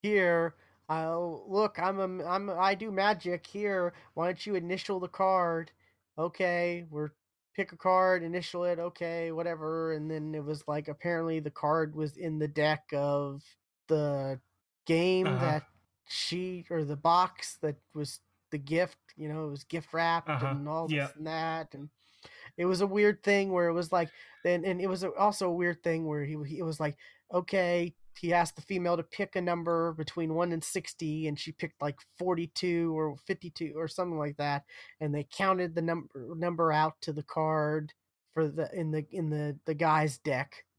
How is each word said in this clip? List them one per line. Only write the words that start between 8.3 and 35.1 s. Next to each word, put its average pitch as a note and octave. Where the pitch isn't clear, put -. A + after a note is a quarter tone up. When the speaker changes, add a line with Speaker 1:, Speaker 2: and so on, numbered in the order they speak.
Speaker 1:
it, F3
okay, E3+
whatever. D#3+
And D3+
then D#3
it D3+
was D3
like, D3+
apparently E3
the D3
card D#3
was D3+
in D#3+
the D3+
deck D3+
of C#3+
the C#3
game F#3
Speaker 2:
Uh-huh. C3
Speaker 1:
that D3+
she, F3+
or D#3+
the C#3+
box E3+
that D3
was D3
the D#3
gift, D#3+
you D3+
know, D#3
it D3
was C#3+
gift -
wrapped E3
Speaker 2:
Uh-huh. B2
Speaker 1:
and C#3+
all D#3+
this D#3
Speaker 2:
Yeah. C#3
Speaker 1:
and D3+
that. D#3+
And C#3+
it F3
was F3+
a G3+
weird G#3
thing G3
where F3
it E3+
was E3+
like, E3+
and, F3
and F#3
it G3
was F#3
a, F#3
also G3+
a F3
weird F3
thing E3
where D3+
he, D3+
he D#3
was D#3+
like, D3
okay, F3
he E3+
asked E3+
the D3+
female F3
to E3
pick -
a F#3
number E3+
between D#3+
one F3
and E3
sixty, D#3
and D3
she D#3+
picked, -
like, C#3+
forty-two E3+
or D#3
fifty-two E3
or D#3+
something F3
like D3
that, C#3+
and D3+